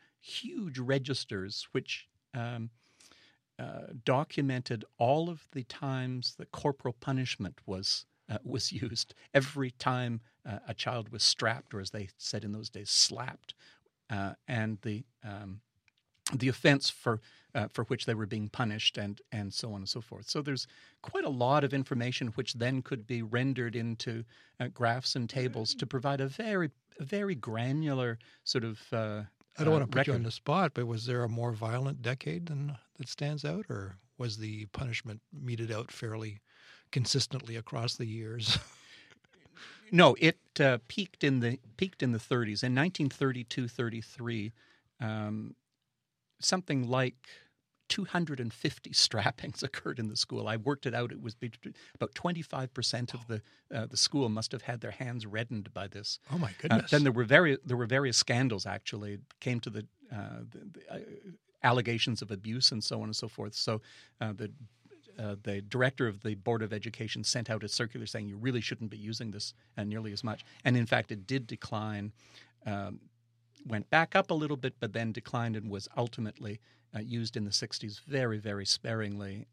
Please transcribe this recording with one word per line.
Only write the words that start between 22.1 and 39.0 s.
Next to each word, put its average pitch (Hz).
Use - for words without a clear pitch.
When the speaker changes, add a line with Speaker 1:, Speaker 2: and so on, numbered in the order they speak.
Speaker 1:
which 117
then 127
could 107
be 120
rendered 120
into, 113
uh, 123
graphs 120
and 120
tables 120
to 135
provide 135
a 135
very, 190
a 160
very 202
granular 127
sort 117
of, 110
uh, 107
Speaker 2:
I 156
don't 151
Speaker 1:
uh, -
Speaker 2:
wanna 143
put 127
you 139
on 117
Speaker 1:
record. 113
Speaker 2:
the 113
spot, 160
but 123
was 117
there 123
a 120
more 117
violent 123
decade 147
than, 143
that 127
stands 147
out, 170
or 98
was 113
the 107
punishment 113
meted 120
out 113
fairly 110
consistently 127
across 120
the 123
years? 110
<laughs> -